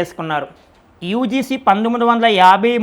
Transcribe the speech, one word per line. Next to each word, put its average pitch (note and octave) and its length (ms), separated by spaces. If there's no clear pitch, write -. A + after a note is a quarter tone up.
చేసుకున్నారు. D#3 480
యూజీసీ C4 460
పంతొమ్మిది A#3 420
వందల A#3 200
యాభై G3 300